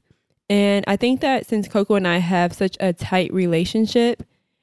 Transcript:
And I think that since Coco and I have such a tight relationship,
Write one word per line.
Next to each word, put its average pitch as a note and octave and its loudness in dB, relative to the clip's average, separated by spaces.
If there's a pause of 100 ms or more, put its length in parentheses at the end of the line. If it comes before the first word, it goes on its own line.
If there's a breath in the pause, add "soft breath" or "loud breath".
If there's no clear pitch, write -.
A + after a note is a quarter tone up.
(480)
And G3+ 2
I G3+ 0
think B3+ 0
that C4+ 0
since G#3 -4
Coco G#3 0
and F#3 0
I F3 2
have F3 0
such - -2
a F#3 0
tight F#3 -2
relationship, G3 0 (400)